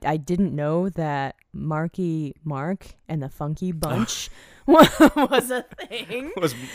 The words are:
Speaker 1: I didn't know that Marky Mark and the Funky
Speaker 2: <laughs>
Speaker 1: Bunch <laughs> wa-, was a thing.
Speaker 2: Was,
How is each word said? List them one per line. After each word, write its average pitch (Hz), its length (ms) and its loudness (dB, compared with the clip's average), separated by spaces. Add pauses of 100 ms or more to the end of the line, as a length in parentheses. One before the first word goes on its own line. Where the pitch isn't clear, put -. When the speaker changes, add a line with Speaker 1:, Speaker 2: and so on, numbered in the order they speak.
Speaker 1:
I 156 140 -2
didn't 175 360 -2
know 160 360 -2
that 143 460 -6 (180)
Marky 156 800 -6 (100)
Mark 151 420 -6 (220)
and 156 140 -4
the 135 80 -10
Funky 156 420 -6
Speaker 2:
<laughs> - 0 -
Speaker 1:
Bunch 165 560 -2 (200)
<laughs> - 180 -12
wa-, 311 200 10 (300)
was 254 340 0
a 247 140 -4 (240)
thing. 240 480 -10
Speaker 2:
Was, 156 180 -2 (200)